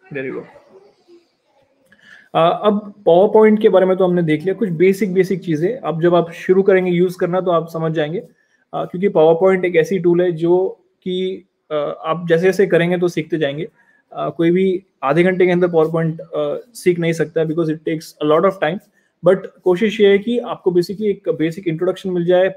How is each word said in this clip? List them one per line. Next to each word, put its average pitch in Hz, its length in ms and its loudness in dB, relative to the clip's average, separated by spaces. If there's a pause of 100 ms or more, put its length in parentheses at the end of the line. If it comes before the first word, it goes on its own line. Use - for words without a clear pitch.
(140)
there 135 140 -8
you 123 100 -8
go। - 60 -12 (1900)
अ, 165 280 0
अब 208 460 -4
PowerPoint 214 520 4
के 220 80 4
बारे 185 160 4
में 185 120 0
तो 190 100 2
हमने 175 160 0
देख 151 180 0
लिया, 190 120 -4
कुछ 190 160 -4
basic, 185 440 0
basic 185 300 -2
चीज़ें। 175 340 -4
अब 160 240 -6
जब 175 140 4
आप 170 160 2
शुरू 190 320 0
करेंगे 185 280 2
यूज़ 175 260 0
करना 180 240 -2
तो 180 100 -2
आप 165 160 0
समझ 160 240 -4
जाएंगे, 160 280 -4 (540)
अ, 156 120 -6
क्योंकि 185 240 -4
PowerPoint 180 560 4
एक 180 100 -4
ऐसी 170 240 0
tool 175 220 2
है 180 100 0
जो 175 520 -2 (200)
कि, 185 420 -6 (260)
अ, 151 40 -4 (300)
आप 165 220 -6
जैसे-जैसे 180 400 2
करेंगे 175 300 0
तो 175 100 0
सीखते 170 300 -4
जाएंगे। 151 320 -4 (440)
अ, 151 160 -6
कोई 170 220 0
भी 185 320 0 (200)
आधे 151 200 2
घंटे 185 220 2
के 180 60 2
अंदर 180 160 2
PowerPoint, 160 520 0
अ, 147 420 -6 (120)
सीख 175 260 -2
नहीं 165 140 -2
सकता 160 280 -4
because 160 260 -2
it 156 100 -4
takes 160 520 -6
a - 20 2
lot 170 140 4
of 190 80 2 (100)
time। 165 160 -4 (480)
But 185 100 6 (260)
कोशिश 196 380 0
ये 202 80 6
है 196 80 6
कि 233 220 -4
आपको 185 320 -4
basically 180 340 -2
एक 196 240 -4
basic 160 380 -4
introduction 180 420 -4
मिल 175 160 -2
जाए 180 320 2